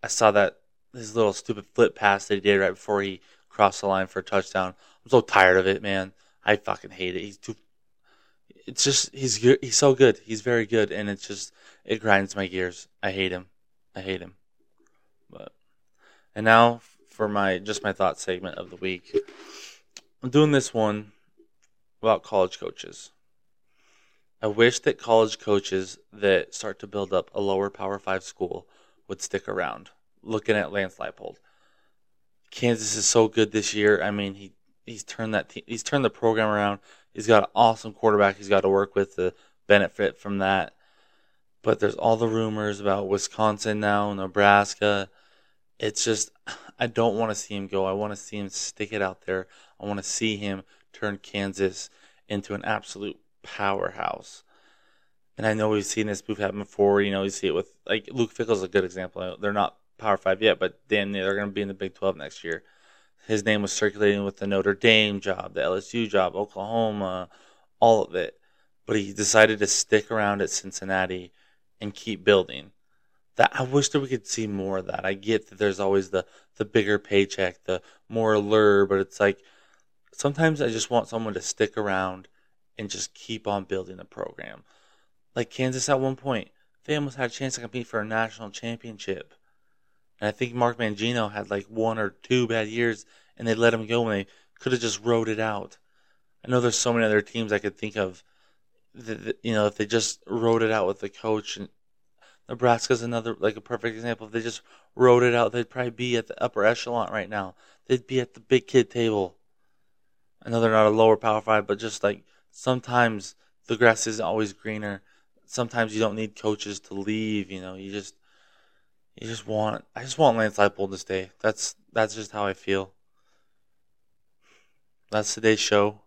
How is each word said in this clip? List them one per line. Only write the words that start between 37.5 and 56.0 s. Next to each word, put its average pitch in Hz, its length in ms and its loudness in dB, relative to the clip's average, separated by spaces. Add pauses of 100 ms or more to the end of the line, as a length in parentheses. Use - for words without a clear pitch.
awesome 113 380 4
quarterback 104 440 4
he's 101 120 -16
got 98 120 4
to 95 80 2
work 98 260 2
with 98 220 0
to 90 160 -2 (340)
benefit 101 520 2
from 101 200 -6
that. 95 360 0 (880)
But 110 180 0
there's 104 140 0
all 113 220 2
the 113 120 0
rumors 107 500 -4
about 101 300 -2
Wisconsin 104 720 -2
now, 104 320 0
Nebraska. 101 960 4 (680)
It's - 260 -4
just, 110 260 -2 (480)
I 120 100 -2
don't 113 280 0
wanna 110 180 -2
see - 220 -10
him 98 120 -8
go. 98 180 -2
I 95 60 -2
wanna 104 240 -6
see - 200 -14
him 98 140 -8
stick - 420 -10
it 104 100 -2
out 92 240 -4
there. 95 200 -4 (340)
I - 60 -10
wanna 101 160 -6
see 110 340 -2
him 98 260 -6 (300)
turn 101 260 -6
Kansas 98 720 -4 (400)
into 101 260 -6
an 101 100 -10
absolute 104 540 -8 (240)
powerhouse. - 1000 -4 (960)
And 110 80 -2
I 107 80 2
know 107 140 0
we've 104 160 0
seen 107 240 -4